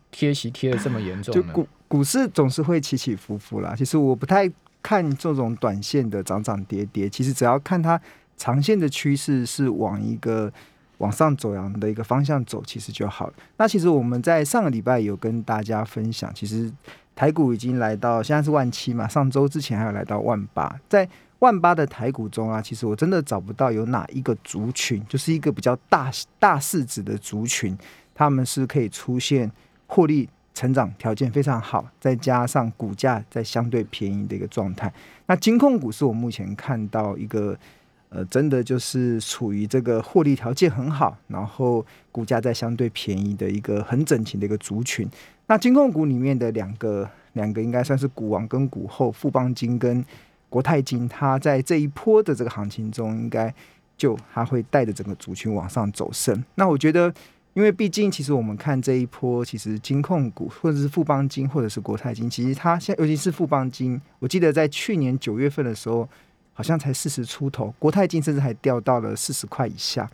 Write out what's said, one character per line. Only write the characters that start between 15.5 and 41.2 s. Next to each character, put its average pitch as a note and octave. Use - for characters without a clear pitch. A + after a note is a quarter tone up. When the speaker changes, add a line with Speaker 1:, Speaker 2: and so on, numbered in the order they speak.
Speaker 2:
家 G#2+
分 A2
享， -
其 -
实 A2
台 D3+
股 D3+
已 A2+
经 B2
来 A2
到， A#2
现 D3
在 D3+
是 D3+
万 C#3
七 A#2+
嘛， A#2
上 C3+
周 C#3
之 C#3+
前 A#2
还 A2
有 A2
来 G2+
到 G#2
万 G#2+
八。 -
在 F#3+
万 A#3+
八 F3
的 D#3+
台 B2+
股 A#2
中 A2
啊， A2
其 G#2
实 A2+
我 G#2+
真 D#3+
的 F#3
找 B2
不 F#2+
到 B2+
有 A2
哪 A#2+
一 C3+
个 B2+
族 G#2+
群， G#2+
就 C3+
是 E3
一 D#3+
个 D3
比 -
较 B2
大， C#3
大 F#3
市 C#3+
值 A2
的 G#2
族 G#2
群， G2+
他 D3
们 C3
是 C3
可 C#3
以 A#2
出 B2+
现 B2
获 F3+
利 D3
成 C3
长 B2
条 A2+
件 B2
非 C#3
常 C3
好， -
再 C3
加 B2
上 A#2+
股 G2+
价 A#2+
在 A2+
相 A#2
对 A2+
便 G#2
宜 G2+
的 G2+
一 G2+
个 G2
状 G2
态。 G2+
那 -
金 A3+
控 C4
股 C3
是 C#3+
我 A#2+
目 A#2
前 G2+
看 A2
到 G#2
一 G#2+
个， G#2
呃， F#2
真 C#3
的 B2+
就 B2+
是 B2
处 A2
于 G#2
这 C3
个 A2+
获 D#3+
利 C#3+
条 A#2
件 E3
很 B2+
好， C3+